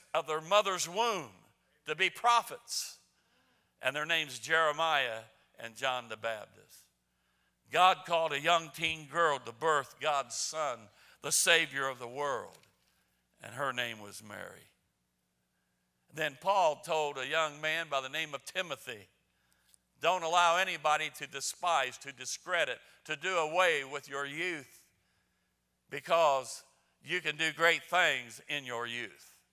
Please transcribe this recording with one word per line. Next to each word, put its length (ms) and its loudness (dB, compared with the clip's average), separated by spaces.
of 140 0
their 140 0
mother's 460 2
womb 440 0
to 80 -4
be 140 2
prophets, 880 0
and 140 -2
their 100 -4
names 320 -2
Jeremiah 840 0
and 180 -14
John 320 -4
the 100 -10
Baptist. 680 -10
God 340 6
called 280 0
a 60 -2
young 300 2
teen 380 -6
girl 320 2
to 120 -12
birth 480 0
God's 360 -2
son, 440 -4
the 100 -8
Savior 560 4
of 120 -6
the 80 -10
world, 500 -4
and 100 -16
her 200 -4
name 260 -6
was 240 -16
Mary. 480 -14
Then 280 -4
Paul 360 4
told 400 0
a 100 -2
young 340 0
man 280 0
by 120 0
the 80 -8
name 240 -6
of 100 -10
Timothy, 640 -8
"Don't 240 2
allow 340 4
anybody 540 0
to 160 -12
despise, 720 -2
to 120 -12
discredit, 680 -4
to 100 -6
do 220 -2
away 460 4
with 260 -10
your 160 -4
youth, 580 -8
because 760 2
you 180 -4
can 160 -4
do 160 0
great 300 4
things 640 0
in 180 -6
your 220 -4
youth." 480 -10